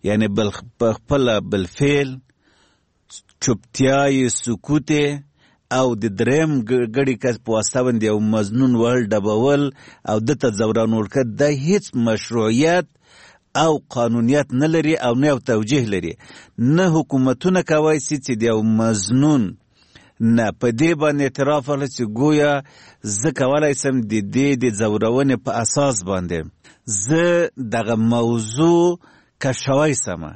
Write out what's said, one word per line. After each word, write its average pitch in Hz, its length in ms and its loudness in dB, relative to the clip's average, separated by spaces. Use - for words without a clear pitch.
یعنې 107 180 2
بل، 107 120 0
په 113 200 2
خپله 127 420 0
بل 95 260 -4
فعل، 143 360 0
چوپتیا 135 580 0
یې، 131 120 0
سکوت 135 560 -4
یې 147 140 0
او 131 140 2
د 104 100 -6
دریم 151 280 2
ګ-، 123 180 0
ګړي 135 220 0
کس 123 260 -2
په 117 140 -6
واسطه 127 240 -2
باندې 120 220 0
یو 107 160 2
مظنون 110 540 0
وهل، 117 360 2
ډبول 110 520 2
او 107 100 2
ده 113 140 0
ته 127 140 -2
ځوران 110 360 0
ورکړل، 113 340 -2
دا 147 100 2
هیڅ 196 180 0
مشروعیت 120 760 0
او 160 100 2
قانونیت 120 540 0
نه 151 140 2
لري 160 200 2
او 123 80 2
نه 131 140 2
یو 139 100 2
توجیه 117 460 0
لري. 85 180 -4
نه 151 340 4
حکومتونه 139 720 0
کولی 156 380 2
شي - 160 -6
چې 135 240 -6
د - 20 0
یو 113 200 2
مظنون 113 800 2
نه 113 100 2
په 123 80 2
دې 165 120 4
باندې 147 200 2
اعتراف 139 460 -2
واخلي 139 280 -2
چې 123 80 -2
ګویا 147 320 4
زه 107 280 -2
کولی 143 400 2
شم 135 200 0
د 107 140 -4
دې 135 140 2
د - 20 0
ځورونې 113 640 2
په 117 60 -4
اساس 139 340 0
باندې 87 280 -4
زه 147 380 -2
دغه 113 220 0
موضوع 120 840 2
کشوی 139 560 0
سمه 82 360 -8